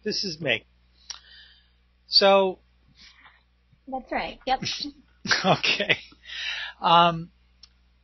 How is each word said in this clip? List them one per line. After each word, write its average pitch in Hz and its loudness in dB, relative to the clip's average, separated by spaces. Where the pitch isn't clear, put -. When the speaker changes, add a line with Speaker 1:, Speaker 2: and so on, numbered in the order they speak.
Speaker 1:
This - -6
is 165 -10
me. 123 -2
So. 196 4
Speaker 2:
That's 262 -10
right. 196 -8
Yep. 262 0
Speaker 1:
<laughs> - -6
Okay. - 0
Um, 170 4